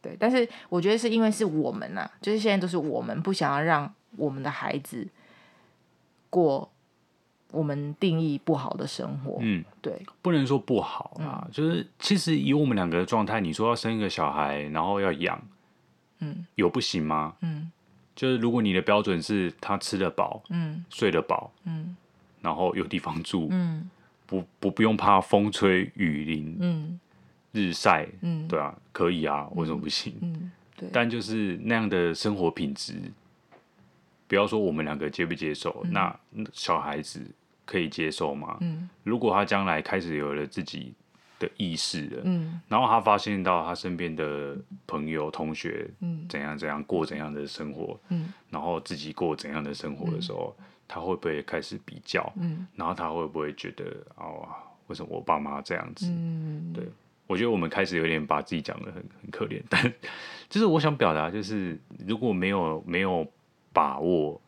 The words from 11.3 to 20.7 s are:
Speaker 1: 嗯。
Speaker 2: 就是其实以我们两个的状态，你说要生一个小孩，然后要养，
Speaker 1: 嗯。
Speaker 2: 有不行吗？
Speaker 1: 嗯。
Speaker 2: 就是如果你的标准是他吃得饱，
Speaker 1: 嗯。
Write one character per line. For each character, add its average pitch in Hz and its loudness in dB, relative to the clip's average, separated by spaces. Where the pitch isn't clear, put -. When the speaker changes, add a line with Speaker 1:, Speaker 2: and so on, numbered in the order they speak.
Speaker 1:
嗯。 - -14
Speaker 2:
就 156 0
是 170 -2
其 - 4
实 160 2
以 139 4
我 147 6
们 127 4
两 92 2
个 82 2
的 92 2
状 110 2
态， 107 0
你 82 0
说 107 2
要 117 4
生 113 -2
一 110 0
个 98 0
小 76 0
孩， 73 0
然 80 0
后 101 0
要 95 2
养， 82 -2
Speaker 1:
嗯。 160 -6
Speaker 2:
有 90 4
不 123 0
行 98 0
吗？ 78 0
Speaker 1:
嗯。 160 -4
Speaker 2:
就 131 0
是 127 2
如 117 2
果 120 2
你 104 4
的 92 4
标 104 6
准 95 0
是 92 0
他 101 -2
吃 - -4
得 92 2
饱， - -2
Speaker 1:
嗯。 165 -4